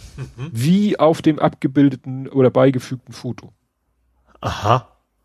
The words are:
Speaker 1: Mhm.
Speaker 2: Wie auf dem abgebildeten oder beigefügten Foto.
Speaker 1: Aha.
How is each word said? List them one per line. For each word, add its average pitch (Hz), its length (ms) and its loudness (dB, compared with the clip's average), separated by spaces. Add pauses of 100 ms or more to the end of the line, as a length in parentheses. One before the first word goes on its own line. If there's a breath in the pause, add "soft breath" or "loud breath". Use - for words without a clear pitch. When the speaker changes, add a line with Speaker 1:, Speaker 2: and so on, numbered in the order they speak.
(180 soft breath)
Speaker 1:
Mhm. 131 320 -14
Speaker 2:
Wie 175 480 0
auf 156 240 2
dem 156 160 2
abgebildeten 135 880 0
oder 127 220 4
beigefügten 131 640 0
Foto. - 380 -12 (920)
Speaker 1:
Aha. 107 460 -2 (360)